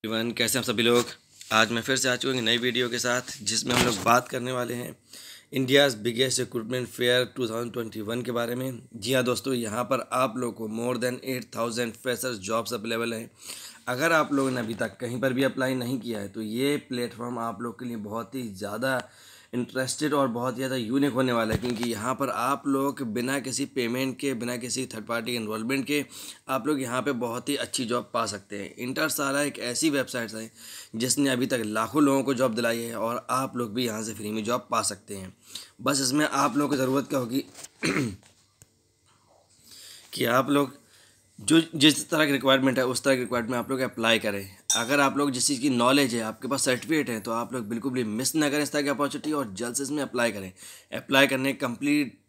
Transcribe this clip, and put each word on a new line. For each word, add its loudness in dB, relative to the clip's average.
एवरीवन, 0
कैसे 2
हैं -2
आप 0
सभी 2
लोग? 6
आज 6
मैं -2
फिर 0
से 0
आ 2
चुका 0
हूं 0
एक -2
नई 4
वीडियो 0
के -4
साथ, 0
जिसमें 0
हम 4
लोग -2
बात 6
करने -4
वाले -4
हैं -8
India's 6
biggest 0
recruitment -4
fair 4
two 0
thousand -4
twenty-one -6
के -6
बारे -2
में। -8
जी -4
हाँ 4
दोस्तों, 0
यहाँ -2
पर -2
आप 0
लोगों -4
को -8
more -2
than -4
eight -6
thousand -2
freshers -4
jobs -2
available -2
हैं। -8
अगर 2
आप 4
लोगों 2
ने -2
अभी -4
तक -4
कहीं -4
पर 2
भी 2
अप्लाई 0
नहीं -2
किया -6
है, -6
तो -8
ये 0
प्लेटफॉर्म -6
आप -4
लोग -8
के -10
लिए -6
बहुत -8
ही -6
ज़्यादा -2
इंटरेस्टेड -2
और 4
बहुत -2
ही -6
ज़्यादा -4
यूनिक 0
होने 2
वाला 2
है, 0
क्योंकि -2
यहाँ -2
पर -4
आप -2
लोग 0
बिना -2
किसी -4
पेमेंट -2
के, -2
बिना -4
किसी -4
थर्ड -10
पार्टी -2
इन्वॉल्वमेंट -2
के 0
आप -2
लोग 0
यहाँ -2
पे 0
बहुत -4
ही 0
अच्छी -4
जॉब -2
पा 2
सकते -8
हैं। -10
इंटरसाला -2
एक -2
ऐसी 0
वेबसाइट -2
है -12
जिसने 2
अभी 2
तक 0
लाखों 2
लोगों 6
को 0
जॉब 2
दिलाई 0
है -6
और -2
आप -2
लोग -2
भी 0
यहाँ -2
से -6
फ्री -6
में -2
जॉब -2
पा 2
सकते -6
हैं। -14
बस 2
इसमें 2
आप 2
लोगों 2
को 2
ज़रूरत 2
क्या 0
होगी -2
<clears throat> 0
कि -2
आप 4
लोग 2
जो 6
जिस 6
तरह 4
की 2
रिक्वायरमेंट 4
है, 2
उस -2
तरह 6
की 0
रिक्वायरमेंट -2
में 0
आप -4
लोग 0
अप्लाई 4
करें। -4
अगर 2
आप 4
लोग 2
जिस 0
चीज़ 0
की 2
नॉलेज 4
है, 0
आपके -6
पास -2
सर्टिफिकेट 0
है, -2
तो -6
आप -2
लोग -6
बिल्कुल -4
भी 0
मिस -2
ना 2
करें 0
इस -4
तरह 0
की 0
अपॉर्चुनिटी -2
और -4
जल्द -6
से -2
इसमें -2
अप्लाई 0
करें। -10
अप्लाई 6
करने 0
का -4
कंप्लीट -2